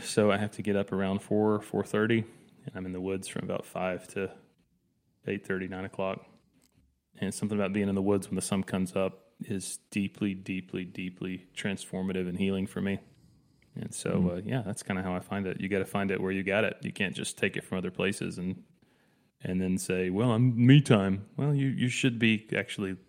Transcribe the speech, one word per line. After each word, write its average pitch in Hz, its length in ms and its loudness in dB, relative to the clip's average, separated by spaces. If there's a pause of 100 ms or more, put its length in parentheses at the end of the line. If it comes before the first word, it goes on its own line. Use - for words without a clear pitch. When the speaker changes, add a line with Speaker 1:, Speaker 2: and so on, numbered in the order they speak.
Speaker 1:
So 104 280 4
I 98 60 4
have 104 160 -2
to - 80 -10
get 101 140 0
up 98 160 0
around 98 320 0
four, 107 380 2
four - 220 -2
thirty, 110 420 2 (400)
and - 100 -14
I'm 92 100 -10
in 92 60 -8
the 90 100 -6
woods 95 260 -4
from - 180 -6
about 95 200 -4
five 90 440 -4
to 98 220 -4 (960)
eight 101 200 -4
thirty, 95 200 -2
nine 92 180 -8
o'clock. 95 400 -4 (920)
And 98 160 -2
something 107 240 -2
about 98 160 0
being 101 160 2
in 98 60 2
the 98 60 2
woods 98 280 2
when 98 60 -2
the 92 60 0
sun 95 220 0
comes 92 320 -2
up 95 360 -2 (140)
is - 340 -6 (100)
deeply, 98 440 -2
deeply, 92 520 -6
deeply 92 680 -8
transformative 95 760 -4
and 87 80 -4
healing 95 300 0
for - 140 -6
me. 98 180 0 (760)
And - 180 -8
so, - 180 -4 (100)
Speaker 2:
Mm. 90 160 2
Speaker 1:
uh, 92 80 -6
yeah, 120 160 -2
that's 101 220 -6
kinda 95 180 -2
how 92 140 -2
I 90 60 -2
find 98 260 -4
it. - 140 -4
You 95 80 -2
gotta 95 160 2
find 98 260 0
it 92 100 0
where 95 100 0
you 95 120 -2
got 95 220 2
it. 92 160 -4
You - 100 -4
can't 95 240 -2
just - 220 -6
take 95 200 0
it - 60 -6
from - 140 -4
other 92 140 -2
places 95 460 -2
and, - 260 -4 (760)
and 92 200 0
then 92 160 2
say, 92 320 0
"Well, 110 240 2
I'm 120 320 4
me 143 160 12
time." 98 440 4 (120)
Well, 143 180 0
you, 135 120 2
you 123 200 0
should 123 320 0
be 110 260 4 (100)
actually 98 420 -4 (100)